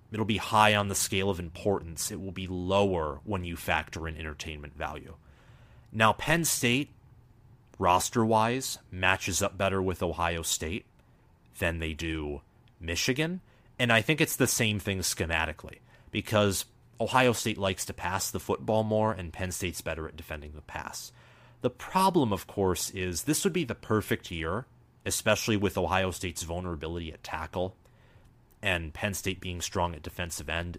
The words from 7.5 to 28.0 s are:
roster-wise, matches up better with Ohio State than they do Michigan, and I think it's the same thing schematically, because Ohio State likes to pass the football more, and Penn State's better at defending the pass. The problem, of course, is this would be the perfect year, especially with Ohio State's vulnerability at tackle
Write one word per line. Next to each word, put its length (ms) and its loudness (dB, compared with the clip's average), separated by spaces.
roster-wise, 1000 4
matches 520 0
up 160 -2
better 240 2
with 200 0
Ohio 380 0
State 460 -4
than 200 0
they 140 -4
do 480 -4
Michigan, 640 -2
and 140 4
I 80 8
think 200 2
it's 160 2
the 100 4
same 320 2
thing 220 -2
schematically, 800 -2
because 540 2
Ohio 340 4
State 260 -2
likes 260 0
to 80 -10
pass 380 -4
the 100 -4
football 420 0
more, 300 2
and 200 -6
Penn 200 -6
State's 300 -6
better 260 -6
at 80 -14
defending 360 -10
the 100 -14
pass. 500 -12
The 100 0
problem, 640 4
of 160 -4
course, 420 2
is 320 -4
this 220 0
would 80 2
be 100 0
the 140 -4
perfect 560 -2
year, 340 -4
especially 500 2
with 220 2
Ohio 320 2
State's 320 -6
vulnerability 680 -6
at 100 -18
tackle 540 -6